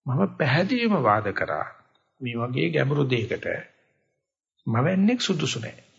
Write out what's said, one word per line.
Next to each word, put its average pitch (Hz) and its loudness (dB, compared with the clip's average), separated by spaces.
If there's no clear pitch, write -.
මම 139 0
පැහැදිලිවම 196 2
වාද 107 2
කරා 78 -4
මේ 120 -6
වගේ 127 -2
ගැඹුරු 143 0
දෙයකට 120 -2
මවන්නේක් 190 2
සුදුසු 151 -2
නෑ. - -10